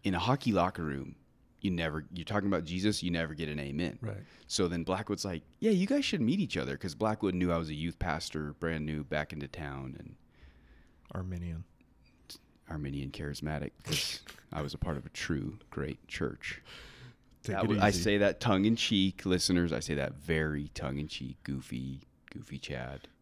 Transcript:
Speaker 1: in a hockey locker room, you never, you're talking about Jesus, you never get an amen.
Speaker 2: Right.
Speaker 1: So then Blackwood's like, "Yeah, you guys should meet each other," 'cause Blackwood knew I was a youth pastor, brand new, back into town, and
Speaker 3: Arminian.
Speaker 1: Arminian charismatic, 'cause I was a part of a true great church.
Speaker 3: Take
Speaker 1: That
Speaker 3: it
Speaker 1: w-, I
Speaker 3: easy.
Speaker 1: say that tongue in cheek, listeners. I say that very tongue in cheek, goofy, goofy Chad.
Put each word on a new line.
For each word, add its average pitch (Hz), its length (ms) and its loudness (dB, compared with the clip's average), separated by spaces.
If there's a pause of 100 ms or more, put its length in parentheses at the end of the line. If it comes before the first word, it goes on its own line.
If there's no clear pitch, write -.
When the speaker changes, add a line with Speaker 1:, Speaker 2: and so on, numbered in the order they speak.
Speaker 1:
in 98 100 2
a 85 60 2
hockey 123 320 2
locker 87 320 4
room, 69 320 -4 (440)
you 98 120 2
never, 80 400 0
you're 87 120 -6
talking 104 220 0
about 90 180 2
Jesus, 92 380 0
you 87 80 0
never 82 240 0
get 78 140 -4
an 76 100 -4
amen. 71 420 -2
Speaker 2:
Right. 104 180 -6 (280)
Speaker 1:
So 92 220 2
then 85 160 0
Blackwood's 95 400 -2
like, 87 180 -4 (160)
"Yeah, 220 140 4
you 185 160 4
guys 277 160 2
should 196 160 0
meet 139 180 4
each 160 180 0
other," 69 200 -2
'cause 85 180 -6
Blackwood 107 400 2
knew 90 160 4
I 85 60 4
was 82 140 0
a 76 40 -4
youth 80 240 -4
pastor, 76 640 -2
brand 80 260 -2
new, 76 160 -2
back 73 300 -2
into 71 160 -8
town, 69 500 -8
and - 160 -16 (960)
Speaker 3:
Arminian. 87 520 -4 (1040)
Speaker 1:
Arminian 69 420 -4
charismatic, 73 600 -4 (140)
'cause - 360 -2 (320)
I 76 100 -4
was 71 120 -4
a 76 40 -8
part 82 180 -2
of 67 100 -8
a - 40 -14
true - 480 -4 (120)
great - 380 -6
church. - 540 -4 (840)
Speaker 3:
Take 101 100 -2
Speaker 1:
That 95 100 0
Speaker 3:
it 113 40 2
Speaker 1:
w-, 104 120 4
I 104 100 8
Speaker 3:
easy. 90 120 2
Speaker 1:
say 104 160 6
that 101 220 6
tongue 98 240 6
in 113 100 6
cheek, 95 500 4
listeners. 90 480 4
I 64 80 0
say - 140 -2
that 67 200 -2
very 76 600 0
tongue 69 240 -4
in 73 80 -2
cheek, 65 380 -8
goofy, 67 560 -6 (300)
goofy - 280 -12
Chad. 65 480 -8 (160)